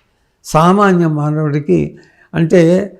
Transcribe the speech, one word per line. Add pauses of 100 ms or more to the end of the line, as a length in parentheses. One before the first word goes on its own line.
(440)
సామాన్య
మానవుడికి. (360)
అంటే,